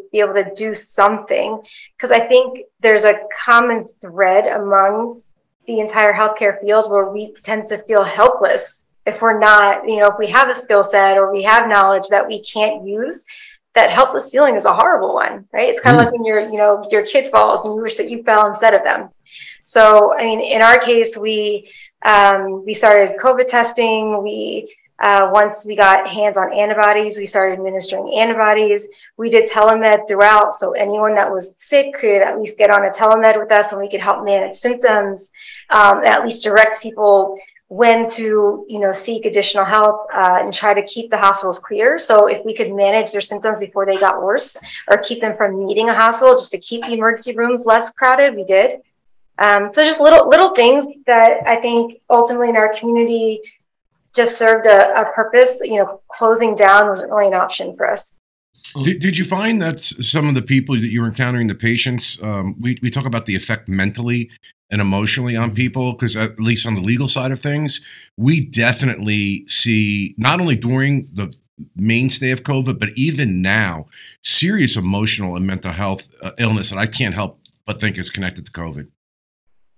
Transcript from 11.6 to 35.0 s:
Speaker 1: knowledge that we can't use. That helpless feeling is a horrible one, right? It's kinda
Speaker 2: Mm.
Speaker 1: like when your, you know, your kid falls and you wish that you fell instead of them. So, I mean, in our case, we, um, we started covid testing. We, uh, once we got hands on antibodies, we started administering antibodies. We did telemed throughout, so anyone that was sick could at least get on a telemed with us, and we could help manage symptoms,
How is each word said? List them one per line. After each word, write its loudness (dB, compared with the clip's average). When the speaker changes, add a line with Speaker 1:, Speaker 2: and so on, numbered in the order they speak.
Speaker 1:
knowledge 2
that 0
we -10
can't -6
use. -10
That 4
helpless 0
feeling 2
is -2
a 4
horrible 0
one, -6
right? -2
It's -4
kinda 4
Speaker 2:
Mm. 4
Speaker 1:
like -2
when -6
your, 0
you -4
know, 2
your 0
kid 0
falls 2
and -6
you -6
wish -8
that -6
you -12
fell 4
instead 2
of 2
them. -4
So, 6
I -4
mean, -4
in 0
our 6
case, 0
we, -6
um, 4
we -8
started 4
covid 2
testing. -2
We, -10
uh, 2
once 2
we -10
got 4
hands -2
on -2
antibodies, 0
we -10
started -2
administering -8
antibodies. 0
We -8
did 4
telemed 2
throughout, 4
so -6
anyone -2
that 0
was -8
sick -2
could 2
at -2
least -8
get 6
on 4
a -2
telemed 4
with -4
us, 4
and -10
we -8
could -6
help -2
manage -2
symptoms, -2